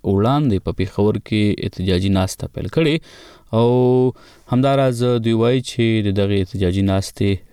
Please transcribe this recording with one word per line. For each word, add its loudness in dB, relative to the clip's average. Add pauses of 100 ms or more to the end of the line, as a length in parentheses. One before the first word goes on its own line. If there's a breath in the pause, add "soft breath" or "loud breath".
(140)
وړاندې 2 (120)
په -2
پېښور 0
کې 0 (240)
احتجاجي -2
ناسته -4
پیل -8
کړې 0 (640 loud breath)
او 2 (840 loud breath)
همداراز 0 (240)
دوی 2
وایي 2
چې -2 (240)
د 0
دغې 0 (100)
احتجاجي 0
ناستې -2 (240)